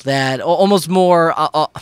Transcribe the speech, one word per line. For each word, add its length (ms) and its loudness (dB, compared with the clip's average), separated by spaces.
that, 380 -2
al-, 80 -6
almost 400 2
more, 500 2
uh, 160 -2
uh, 120 0